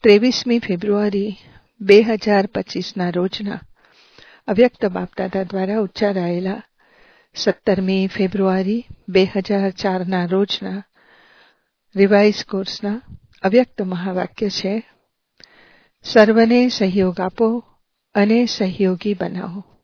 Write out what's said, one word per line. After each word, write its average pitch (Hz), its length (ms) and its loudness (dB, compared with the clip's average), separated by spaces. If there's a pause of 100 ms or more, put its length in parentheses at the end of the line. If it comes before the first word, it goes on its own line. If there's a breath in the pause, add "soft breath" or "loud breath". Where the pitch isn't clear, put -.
ત્રેવીસમી 233 560 4
ફેબ્રુઆરી 202 760 -2 (440 soft breath)
બે 202 220 8
હજાર 208 440 0
પચીસના 185 640 -6
રોજના 185 500 -6 (880 soft breath)
અવ્યક્ત 233 380 2
બાપદાદા 185 560 -6
દ્વારા 190 360 -4
ઉચ્ચારાયેલા 190 840 -4 (720 soft breath)
સત્તરમી 190 720 0
ફેબ્રુઆરી 190 760 -2 (240)
બે 190 160 4
હજાર 196 460 -2
ચારના 185 560 -2
રોજના 190 580 -4 (1120 soft breath)
રિવાઇઝ 202 480 4
કોર્સના 208 560 -6 (420)
અવ્યક્ત 226 400 0
મહાવાક્ય 185 680 -6
છે, 202 340 -4 (1200 soft breath)
"સર્વને 226 680 4
સહયોગ 190 520 0
આપો 226 440 -2 (500)
અને 220 320 4
સહયોગી 190 680 -2
બનાવો. 180 500 -8 (180)